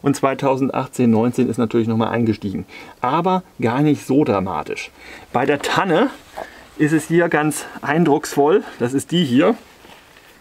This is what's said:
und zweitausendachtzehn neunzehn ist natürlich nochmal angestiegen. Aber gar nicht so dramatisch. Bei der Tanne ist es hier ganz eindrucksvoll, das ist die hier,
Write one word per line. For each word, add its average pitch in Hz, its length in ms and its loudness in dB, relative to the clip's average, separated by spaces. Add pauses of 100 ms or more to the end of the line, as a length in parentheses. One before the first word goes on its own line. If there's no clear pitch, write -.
und 143 140 0
zweitausendachtzehn 135 960 0
neunzehn 120 380 2
ist 110 80 -4
natürlich 113 320 0
nochmal 113 260 0
angestiegen. 104 480 -2 (380)
Aber 175 420 0 (160)
gar 120 220 0
nicht 147 260 0
so 139 160 2
dramatisch. 92 680 -4 (420)
Bei 123 120 0
der 143 140 0
Tanne 185 500 0 (680)
ist 151 160 2
es 151 120 0
hier 170 220 2
ganz 151 380 0 (160)
eindrucksvoll, 151 840 2 (160)
das 123 140 -2
ist 143 180 -4
die 170 140 0
hier, 147 300 2 (840)